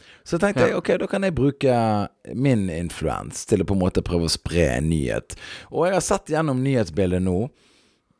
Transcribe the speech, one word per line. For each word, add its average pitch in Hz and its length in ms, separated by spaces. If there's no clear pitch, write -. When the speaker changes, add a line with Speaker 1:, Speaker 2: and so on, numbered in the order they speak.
Speaker 1:
Så - 140
tenkte 202 240
Speaker 2:
Ja. - 60
Speaker 1:
jeg, - 100
ok, 180 120
da 196 80
kan 196 160
jeg 190 100
bruke 120 760
min 117 340
influens 80 720
til 95 200
å - 20
på 101 80
en 95 80
måte 90 240
prøve 87 240
å - 0
spre 80 380
en 73 100
nyhet. 67 460
Og 156 160
jeg 190 80
har 175 100
sett 196 240
gjennom 151 320
nyhetsbildet 95 640
nå, 92 240